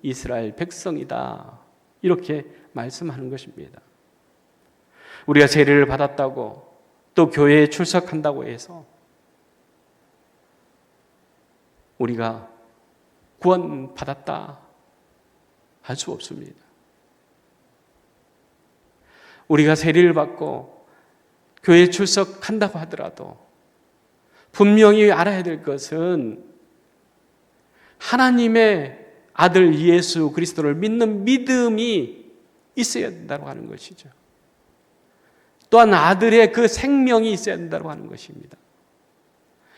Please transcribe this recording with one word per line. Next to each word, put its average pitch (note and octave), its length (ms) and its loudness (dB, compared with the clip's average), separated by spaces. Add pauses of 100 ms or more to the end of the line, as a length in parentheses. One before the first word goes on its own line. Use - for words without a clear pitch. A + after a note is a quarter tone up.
이스라엘 B2 520 -8
백성이다. C#3 1040 -12 (460)
이렇게 E3+ 420 -4 (280)
말씀하는 C3 580 -12
것입니다. - 500 -20 (1400)
우리가 C#3+ 220 6
세례를 C#3+ 400 4
받았다고 C3+ 840 -6 (440)
또 D#3+ 160 2
교회에 D3 380 4
출석한다고 D3+ 760 -6
해서 C#3 400 -18 (3000)
우리가 A2+ 500 -6 (920)
구원받았다 C#3+ 1200 -6 (1200)
할 B2+ 140 -12
수 - 160 -12
없습니다. - 500 -18 (2750)
우리가 D3+ 260 2
세례를 E3 400 4
받고 D3 680 -8 (800)
교회에 F3+ 280 4
출석한다고 G3 880 -4
하더라도 - 580 -16 (1120)
분명히 G#3 600 6
알아야 F#3 320 0
될 D#3+ 180 -8
것은 D3+ 840 -6 (1600)
하나님의 A3+ 1000 2 (360)
아들 E3+ 440 4
예수 E3+ 540 2
그리스도를 D#3 440 -4
믿는 G#3+ 480 -2
믿음이 A#3+ 1040 -2 (500)
있어야 A#3+ 360 -6
된다고 D3 360 -12
하는 A2+ 200 -16
것이죠. - 420 -20 (1600)
또한 A3+ 240 8
아들의 G#3+ 580 4
그 A#3 160 0
생명이 B3+ 640 0
있어야 F#3+ 240 -6
된다고 E3 360 -10
하는 - 160 -16
것입니다. - 500 -20 (1200)